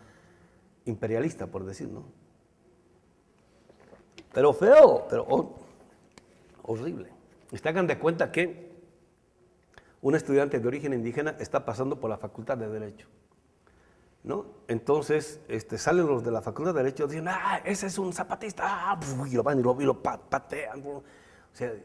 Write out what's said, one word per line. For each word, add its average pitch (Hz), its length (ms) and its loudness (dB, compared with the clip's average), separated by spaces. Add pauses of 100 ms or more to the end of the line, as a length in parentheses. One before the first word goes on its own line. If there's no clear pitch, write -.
(840)
imperialista, 113 640 -2
por 95 180 -8
decir, 98 240 -10
¿no? - 160 -14 (2250)
Pero 139 180 6
feo, 254 560 10
pero 117 160 -2
hor-, 143 240 0 (1160)
horrible. 113 440 -8 (420)
Y 110 60 -10
se - 100 -8
hagan 170 200 0
de 156 120 0
cuenta 165 320 0
que - 400 -4 (1300)
un 139 120 4
estudiante 143 460 2
de 117 80 0
origen 143 240 -2
indígena 127 480 -2
está 127 240 -4
pasando 131 340 -4
por 113 120 -4
la 104 80 -6
Facultad 117 400 -8
de 110 100 -6
Derecho, 107 400 -10 (1160)
¿no? 202 200 -6 (240)
Entonces, 147 800 0
este, 113 300 -6
salen 170 280 2
los 123 160 2
de 117 100 -2
la 113 100 -2
Facultad 170 320 -4
de 139 80 2
Derecho 139 220 -2
y 139 40 0
dicen, 156 200 -8
"Ah, 190 360 -2
ese 196 220 -4
es 190 120 -6
un 185 140 -4
zapatista", 190 760 -4
ah, 180 100 -2
puf, 135 260 -6
y 127 100 -4
lo 117 60 4
van 139 160 2
y 123 40 4
lo, 123 180 2
y 143 60 0
lo 131 160 0
pa-, 123 180 -4
patean, 135 640 -8
¿no? 143 160 -12
O - 600 -20
sea, 123 140 -6 (120)